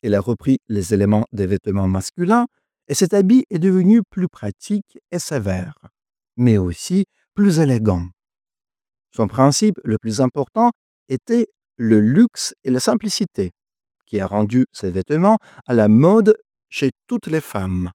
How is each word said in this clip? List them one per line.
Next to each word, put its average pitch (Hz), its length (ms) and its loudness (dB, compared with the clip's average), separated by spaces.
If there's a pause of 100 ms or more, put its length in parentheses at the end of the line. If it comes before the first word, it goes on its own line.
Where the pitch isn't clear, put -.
Elle 104 140 -2
a 101 60 0
repris 120 460 -2
les 101 260 -4
éléments 104 380 2
des 101 160 -4
vêtements 98 400 -2
masculins 175 600 -2 (400)
et - 60 -6
cet 175 200 -2
habit 208 360 4
est 175 100 -4
devenu 190 440 2
plus - 240 -6
pratique - 720 -10 (120)
et 180 80 -6
sévère, 104 580 -6 (600)
mais 120 200 4
aussi 98 480 -2 (280)
plus 196 260 2
élégant. 110 480 0 (1040)
Son 110 160 -2
principe 143 560 0
le 107 140 -2
plus 110 240 -4
important 147 500 -2 (380)
était 233 380 -2 (300)
le 110 220 2
luxe 143 540 0 (100)
et - 60 -6
la 127 100 0
simplicité, 196 720 -4 (540)
qui 104 140 -6
a 95 80 -4
rendu 104 440 0
ces 95 200 -8
vêtements 160 480 0 (260)
à 127 80 -4
la 110 140 4
mode 190 500 4 (320)
chez 135 220 -4 (160)
toutes 240 200 -8
les 160 140 -2
femmes. 92 540 -6